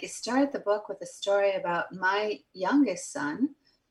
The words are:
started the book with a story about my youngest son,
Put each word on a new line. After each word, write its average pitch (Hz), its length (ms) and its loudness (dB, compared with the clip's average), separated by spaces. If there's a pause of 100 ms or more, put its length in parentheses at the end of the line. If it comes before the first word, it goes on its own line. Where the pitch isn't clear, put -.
started 277 460 0
the - 60 -6
book 208 280 0
with 196 140 -10
a 175 40 -8
story 202 500 0
about 175 380 -2
my 196 460 0 (140)
youngest 190 580 2
son, 208 380 -2 (420)